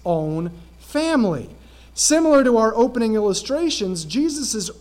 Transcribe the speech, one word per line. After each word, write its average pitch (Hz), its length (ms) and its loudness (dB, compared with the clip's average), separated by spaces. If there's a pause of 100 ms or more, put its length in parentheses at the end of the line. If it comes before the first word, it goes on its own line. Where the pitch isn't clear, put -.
own 160 460 -2 (260)
family. 262 720 -2 (440)
Similar 302 520 4
to 240 100 4
our 220 180 4
opening 233 420 2
illustrations, 208 880 -2
Jesus' 240 760 -4